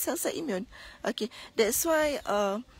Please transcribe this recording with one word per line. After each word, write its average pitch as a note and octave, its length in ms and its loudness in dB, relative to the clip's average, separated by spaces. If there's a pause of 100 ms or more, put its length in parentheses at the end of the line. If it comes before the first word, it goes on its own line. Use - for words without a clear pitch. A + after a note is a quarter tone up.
sel-sel - 320 -2
imun. A#3+ 320 -2 (400)
Okey, A3 240 -2 (240)
that's A3+ 320 2
why, D4+ 400 4
uh, G3+ 320 2 (220)